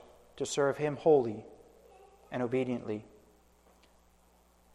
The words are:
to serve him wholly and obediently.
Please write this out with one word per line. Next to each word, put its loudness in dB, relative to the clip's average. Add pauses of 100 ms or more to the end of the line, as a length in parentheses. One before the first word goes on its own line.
(360)
to -6
serve 0
him -2
wholly 4 (880)
and -4
obediently. -2 (1700)